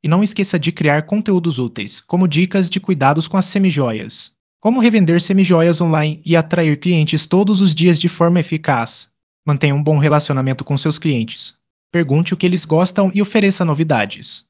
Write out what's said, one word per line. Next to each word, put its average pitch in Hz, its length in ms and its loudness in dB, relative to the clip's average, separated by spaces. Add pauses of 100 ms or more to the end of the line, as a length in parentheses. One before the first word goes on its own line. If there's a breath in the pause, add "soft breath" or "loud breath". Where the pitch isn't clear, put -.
E 165 60 -4
não 175 140 2
esqueça 196 360 -2
de 160 140 -2
criar 151 300 0
conteúdos 175 560 -2
úteis, 117 420 -8
como 180 260 0
dicas 180 440 0
de 190 100 -4
cuidados 151 480 0
com - 80 -4
as 185 80 0
semijoias. 135 880 -2 (280)
Como 240 200 0
revender 196 400 4
semijoias 175 580 2
online 156 460 0
e 165 100 0
atrair 160 460 0
clientes 160 460 0
todos 190 340 2
os 185 140 4
dias 160 260 2
de 175 80 0
forma 170 320 2
eficaz? 147 720 -4 (340)
Mantenha 143 280 0
um 147 80 -2
bom 151 160 2
relacionamento 139 680 0
com 139 140 -2
seus 156 200 -2
clientes. 120 560 -4 (380)
Pergunte 165 400 0
o 180 40 -4
que 185 100 -2
eles 180 180 0
gostam 180 500 0
e 202 60 0
ofereça 196 420 0
novidades. 147 880 -2